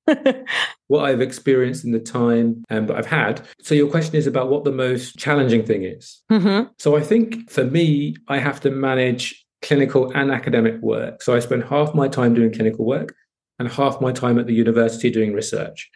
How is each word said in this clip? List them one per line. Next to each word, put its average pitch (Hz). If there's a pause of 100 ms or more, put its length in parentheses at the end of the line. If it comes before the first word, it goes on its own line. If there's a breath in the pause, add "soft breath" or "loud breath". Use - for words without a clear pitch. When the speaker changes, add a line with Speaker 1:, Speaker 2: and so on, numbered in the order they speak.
Speaker 1:
<laughs> 269 (440 loud breath)
Speaker 2:
What 143
I've 135
experienced 127
in 117
the 113
time, 117
um, 107
that 110
I've 113
had. 117 (200 loud breath)
So -
your 143
question 160
is 147
about 131
what 143
the 143
most 127
challenging 127
thing 104
is. - (100)
Speaker 1:
Mm-hmm. 208 (100)
Speaker 2:
So 147
I 151
think 220
for 127
me, 151 (140)
I 139
have 135
to 135
manage 131 (160)
clinical 135
and 139
academic 117
work. 113
So 123
I 120
spend 120
half 151
my 139
time 120
doing 113
clinical 110
work - (460 soft breath)
and 123
half 139
my 127
time 120
at 113
the 113
university 113
doing 110
research. -